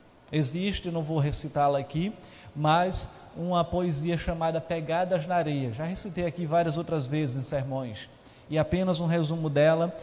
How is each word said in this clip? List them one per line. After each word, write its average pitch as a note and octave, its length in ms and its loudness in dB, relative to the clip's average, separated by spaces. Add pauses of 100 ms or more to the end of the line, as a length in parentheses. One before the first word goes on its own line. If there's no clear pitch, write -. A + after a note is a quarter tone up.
(320)
Existe, E3+ 600 -2
não E3 100 -2
vou D#3+ 160 -2
recitá-la C#3+ 640 2
aqui, E3 340 -2 (420)
mas E3 540 2 (260)
uma E3+ 280 0
poesia E3+ 520 0
chamada E3 460 -2
Pegadas E3 640 0
na F3+ 120 0
Areia. C#3+ 340 0
Já C#3+ 140 -6
recitei F3+ 400 -4
aqui E3+ 200 -2
várias E3 320 2
outras D#3+ 300 -2
vezes C#3+ 280 0
em C3+ 60 -2
sermões. C3 640 -6 (400)
E D3+ 80 -4
apenas E3+ 440 2
um E3+ 80 0
resumo D#3+ 420 0
dela D#3+ 540 4